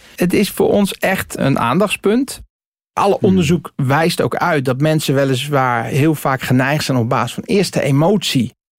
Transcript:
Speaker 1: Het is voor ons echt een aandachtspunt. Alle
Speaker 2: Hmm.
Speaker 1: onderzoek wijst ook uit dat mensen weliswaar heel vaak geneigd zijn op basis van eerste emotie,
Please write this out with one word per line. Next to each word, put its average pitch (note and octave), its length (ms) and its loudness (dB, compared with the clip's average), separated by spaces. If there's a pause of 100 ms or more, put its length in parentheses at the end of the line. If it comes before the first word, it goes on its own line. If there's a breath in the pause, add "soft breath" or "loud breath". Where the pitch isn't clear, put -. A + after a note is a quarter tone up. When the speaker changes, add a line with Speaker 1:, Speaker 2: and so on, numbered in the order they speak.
(160 loud breath)
Speaker 1:
Het F3+ 180 0
is G#3+ 160 2
voor - 180 0
ons G3+ 260 2
echt - 440 -4
een C3+ 200 0
aandachtspunt. G3 840 0 (520)
Alle G3 280 2
Speaker 2:
Hmm. G#3 80 2
Speaker 1:
onderzoek F3 480 2
wijst D3 440 0
ook - 160 -2
uit D#3 280 0
dat C3 160 -2
mensen D#3 340 0
weliswaar C3 680 0
heel D3 300 2
vaak C3+ 260 -2
geneigd C3+ 440 0
zijn C3 140 -2
op A#2 100 0
basis B2 260 -2
van - 120 -12
eerste - 360 0
emotie, C#3+ 720 0 (240)